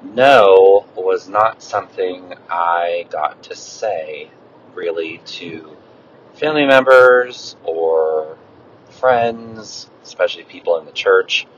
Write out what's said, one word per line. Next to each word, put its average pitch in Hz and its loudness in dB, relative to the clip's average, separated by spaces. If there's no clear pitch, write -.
no 101 4
was 92 -4
not 107 -2
something 92 -10
I 85 -4
got 76 -8
to 87 -18
say, 78 -12
really, 82 -10
to 80 -18
family 151 -2
members 127 4
or 80 -4
friends, 117 -4
especially 85 -6
people 90 -6
in 76 -18
the 73 -20
church. - -2